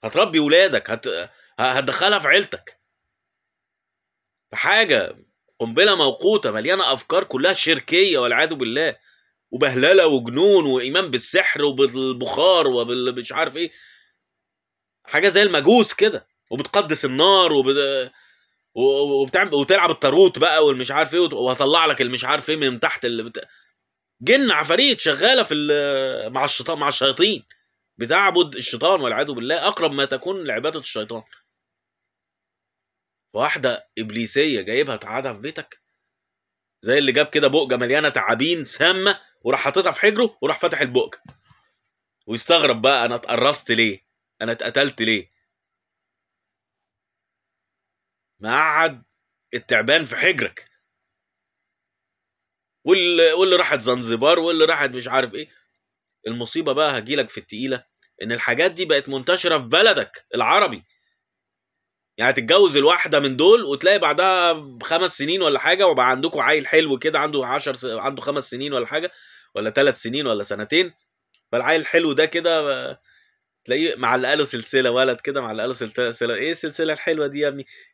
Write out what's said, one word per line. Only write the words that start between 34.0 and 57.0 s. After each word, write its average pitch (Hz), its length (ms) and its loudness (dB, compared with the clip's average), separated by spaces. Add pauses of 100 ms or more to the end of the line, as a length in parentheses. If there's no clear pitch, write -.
جايبها 120 360 -4
تقعدها 120 360 -8
في 101 60 -14
بيتك، 143 420 -16 (1040)
زي 123 160 0
اللي 135 140 0
جاب 147 140 2
كده 147 220 2
بقجة 139 280 0
مليانة 135 320 0
تعابين 135 560 -2
سامة 190 560 0 (220)
وراح - 180 -2
حاططها 175 320 0
في - 80 -8
حجره 214 420 0
وراح 175 160 -2
فاتح 165 220 -2
البقجة، 127 420 -2 (1040)
ويستغرب 120 560 2
بقى 131 220 4
أنا 120 100 -2
اتقرصت 120 560 -2
ليه؟ 113 360 0 (360)
أنا 113 100 -4
اتقتلت 131 500 -2
ليه؟ 110 300 -2 (3000)
ما 107 100 -6
قعد 151 520 2 (520)
التعبان 123 500 0
في 120 120 -10
حجرك. 143 540 -4 (2250)
وال-، 175 480 4
واللي 180 240 4
راحت 151 240 0
زنزبار 123 580 0
واللي 165 260 2
راحت 147 260 0
مش 123 180 -10
عارف 127 260 -2
إيه. 156 140 -12 (800)
المصيبة 120 460 -6
بقى 143 260 0
هجيلك 120 320 -4